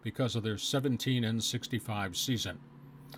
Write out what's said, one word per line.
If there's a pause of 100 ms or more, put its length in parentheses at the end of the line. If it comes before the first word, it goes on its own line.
because
of
their
seventeen
and
sixty-five
season. (600)